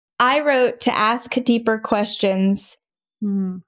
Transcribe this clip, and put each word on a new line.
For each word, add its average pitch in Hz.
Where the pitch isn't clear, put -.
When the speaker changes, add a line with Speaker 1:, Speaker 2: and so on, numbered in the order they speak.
Speaker 1:
I 269
wrote 254
to -
ask 233
deeper 233
questions, 202
Speaker 2:
Hmm. 196